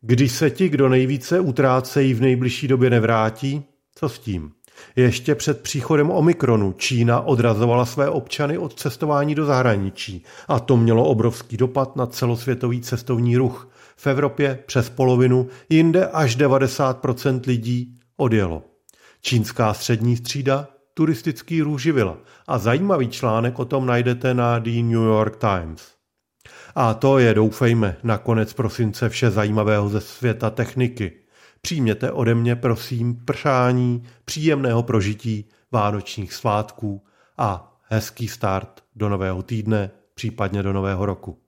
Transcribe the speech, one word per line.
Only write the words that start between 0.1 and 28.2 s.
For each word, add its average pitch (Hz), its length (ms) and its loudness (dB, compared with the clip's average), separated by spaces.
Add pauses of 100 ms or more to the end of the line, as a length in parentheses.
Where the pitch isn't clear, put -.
se - 180 0
ti, 185 200 0
kdo 139 200 2
nejvíce 131 500 0
utrácejí, 131 720 2
v 113 80 0
nejbližší 127 460 0
době 127 220 4
nevrátí, 117 720 0 (320)
co 151 140 -4
s - 100 -14
tím? 82 320 -8 (440)
Ještě 123 400 2
před - 260 -4
příchodem 147 500 0
Omikronu 135 600 2
Čína 117 500 0
odrazovala 120 640 2
své 139 240 -2
občany 151 480 -4
od 175 220 -8
cestování 151 560 -2
do 151 100 0
zahraničí 104 760 0 (240)
a 127 120 0
to 123 180 2
mělo 113 280 4
obrovský 113 520 -2
dopad 131 380 -2
na 127 100 -2
celosvětový 120 760 -4
cestovní 120 560 -2
ruch. 127 320 -2 (260)
V - 120 -6
Evropě 135 580 0
přes 120 240 -2
polovinu, 127 580 4 (220)
jinde 165 380 4
až 139 280 0
devadesát 135 640 2
procent 127 480 -2
lidí 123 500 -2 (220)
odjelo. 101 460 0 (580)
Čínská 110 520 0
střední 120 440 0
třída 135 500 -4 (260)
turistický 160 680 -2
ruch 147 200 -4
živila 120 360 0 (300)
a 127 100 -2
zajímavý 135 520 0
článek 117 500 -2
o 123 60 -4
tom 131 200 -2
najdete 123 480 0
na 120 260 0
The 113 100 -4
New 117 340 0
York 107 340 2
Times. 87 580 -4 (800)
A 117 180 2
to 135 260 4
je, 117 140 6
doufejme, 110 680 2
na 113 140 0
konec 110 360 0